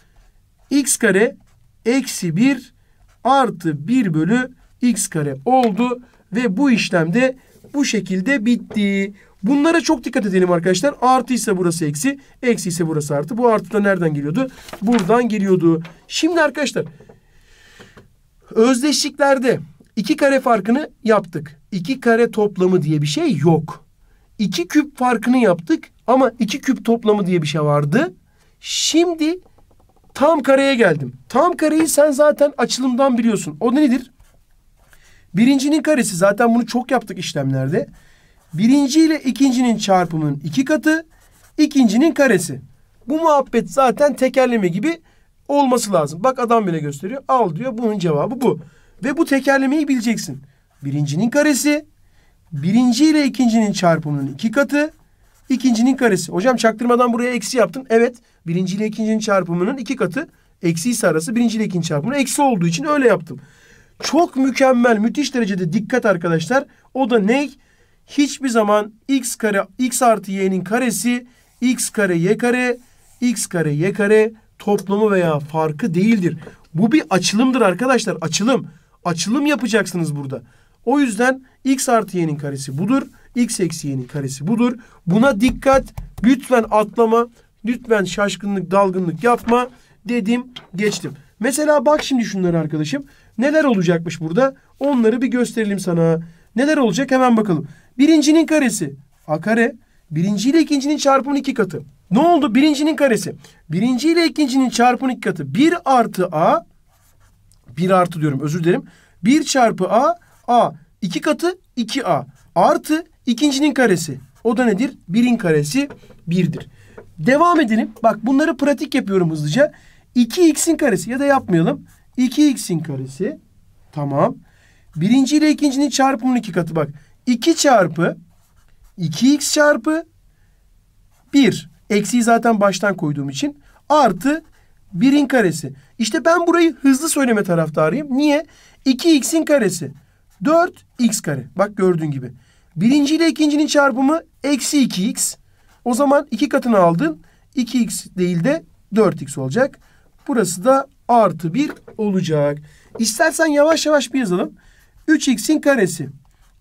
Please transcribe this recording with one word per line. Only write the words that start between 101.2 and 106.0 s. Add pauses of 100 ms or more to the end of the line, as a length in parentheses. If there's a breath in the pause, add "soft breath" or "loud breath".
iki
katı. (300)
Ne
oldu?
Birincinin
karesi. (340 soft breath)
Birinci
ile
ikincinin
çarpımının
iki
katı.
Bir (100)
artı